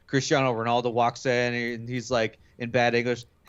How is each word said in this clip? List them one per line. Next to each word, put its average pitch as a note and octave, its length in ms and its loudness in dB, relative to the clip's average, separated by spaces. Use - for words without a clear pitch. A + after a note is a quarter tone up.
Cristiano C3+ 460 2
Ronaldo A#2+ 380 0
walks A#2+ 340 0
in, B2 280 0
and A#2+ 360 -6
he's, B2 200 -6
like, A2+ 280 0
in A#2+ 120 -6
bad A#2+ 260 4
English, A#2+ 300 0